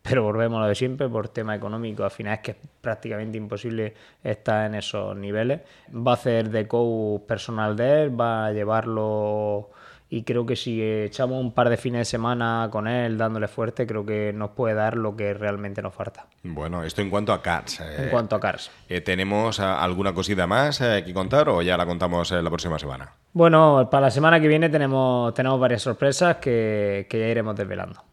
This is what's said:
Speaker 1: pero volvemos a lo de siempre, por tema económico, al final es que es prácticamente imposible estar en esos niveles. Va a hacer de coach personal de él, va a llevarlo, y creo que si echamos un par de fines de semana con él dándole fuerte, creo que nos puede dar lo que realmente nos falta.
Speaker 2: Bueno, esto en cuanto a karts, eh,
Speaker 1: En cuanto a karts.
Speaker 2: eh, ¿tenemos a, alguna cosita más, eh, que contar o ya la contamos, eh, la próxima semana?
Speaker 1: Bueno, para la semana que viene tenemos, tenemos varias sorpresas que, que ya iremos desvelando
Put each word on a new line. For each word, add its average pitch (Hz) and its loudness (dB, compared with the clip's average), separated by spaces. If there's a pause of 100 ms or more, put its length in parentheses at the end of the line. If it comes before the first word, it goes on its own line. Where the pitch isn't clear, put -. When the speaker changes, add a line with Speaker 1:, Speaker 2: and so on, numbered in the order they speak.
Speaker 1:
pero 131 0
volvemos 113 0
a - 0
lo 107 2
de 104 2
siempre, 131 -2
por 110 -4
tema 110 -6
económico, 107 -6
al 98 -2
final 104 -4
es 107 -12
que - -10
es - -14 (240)
prácticamente 110 -8
imposible 107 -6 (280)
estar 107 0
en 107 -6
esos 101 -6
niveles. 110 -2 (300)
Va 120 0
a - 6
hacer 113 0
de 110 -2
coach 110 0
personal 107 -2
de 139 4
él, 127 -2
va 113 0
a 107 0
llevarlo, 107 -2 (360)
y 120 -6
creo 120 -2
que 120 -2
si 113 -6
echamos 110 -2
un 123 -4
par 120 4
de 117 4
fines 120 -2
de 117 0
semana 117 -2
con 107 -4
él 117 0
dándole 110 -2
fuerte, 117 -4
creo 107 -4
que 107 -2
nos 104 -6
puede 113 0
dar 107 0
lo 110 -2
que 101 -2
realmente 101 -6
nos 101 -8
falta. - -12 (160)
Speaker 2:
Bueno, 85 -6
esto 80 -4
en 98 -2
cuanto 104 0
a 92 0
karts, - -4
eh, 76 -8
Speaker 1:
En 76 -4
cuanto 107 0
a 104 -2
karts. - -4 (180)
Speaker 2:
eh, 90 -4
¿tenemos 101 0
a, 95 0
alguna 92 0
cosita 92 0
más, 131 2
eh, 113 2
que 87 -10
contar 110 2
o 90 2
ya 90 2
la 87 2
contamos, 87 0
eh, 87 0
la 82 -2
próxima 82 -4
semana? 69 -10 (220)
Speaker 1:
Bueno, 156 8
para 139 6
la 135 6
semana 156 6
que 156 6
viene 156 4
tenemos, 131 2
tenemos 131 0
varias 123 2
sorpresas 143 2
que, 107 0
que 117 -2
ya 110 0
iremos 113 0
desvelando 95 -8